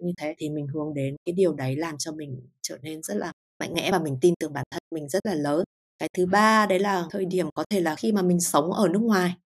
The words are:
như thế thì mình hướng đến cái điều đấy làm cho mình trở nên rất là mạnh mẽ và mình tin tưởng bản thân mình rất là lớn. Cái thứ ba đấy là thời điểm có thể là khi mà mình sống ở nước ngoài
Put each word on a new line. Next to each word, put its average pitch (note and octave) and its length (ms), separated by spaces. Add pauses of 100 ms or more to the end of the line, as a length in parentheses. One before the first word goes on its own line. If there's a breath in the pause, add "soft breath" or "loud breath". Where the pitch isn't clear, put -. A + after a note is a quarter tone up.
như F3 120
thế D3+ 200
thì D3+ 120
mình D3 180
hướng D3+ 260
đến C#3 220 (100)
cái F3 80
điều F3+ 200
đấy C3+ 220
làm D#3 220
cho D#3 140
mình C#3+ 300 (200)
trở - 200
nên D#3 220
rất G#3 140
là E3+ 140 (280)
mạnh D#3 140
mẽ E3 180
và F#3+ 80
mình D3 220
tin F3 180
tưởng D3+ 140
bản C#3 180
thân - 80 (160)
mình D3+ 140
rất F#3 160
là G#3 100
lớn. D3 280 (360)
Cái D#3 180
thứ F3+ 80
ba G#3+ 400
đấy F#3+ 140
là F#3+ 320
thời G3 140
điểm F3 300
có D#3 140
thể G3+ 100
là D#3+ 160
khi A3 160
mà G#3 100
mình F3+ 180
sống E3 320
ở G3+ 160
nước F#3 140
ngoài F#3+ 320 (120)